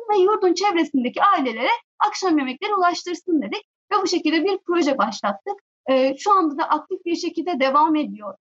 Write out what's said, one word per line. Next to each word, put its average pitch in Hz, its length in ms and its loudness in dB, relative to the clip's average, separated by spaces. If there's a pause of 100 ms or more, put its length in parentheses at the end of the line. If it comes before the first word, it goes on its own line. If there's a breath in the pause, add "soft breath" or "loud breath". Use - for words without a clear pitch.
(120)
ve 415 60 2
yurdun 381 360 4
çevresindeki 330 680 0
ailelere 285 460 2 (300)
akşam 381 380 0
yemekleri 277 380 -2
ulaştırsın 349 640 0
dedik. 269 240 -8 (260)
Ve 415 120 2
bu 359 40 0
şekilde 320 360 0
bir 392 240 -2
proje 320 300 2
başlattık. 208 560 -4 (360)
Ee, 269 280 2
şu 403 160 2
anda 311 240 2
da 320 60 -2
aktif - 420 -4
bir 339 100 -2
şekilde 330 440 -4
devam 294 360 2
ediyor. 208 400 -6 (180)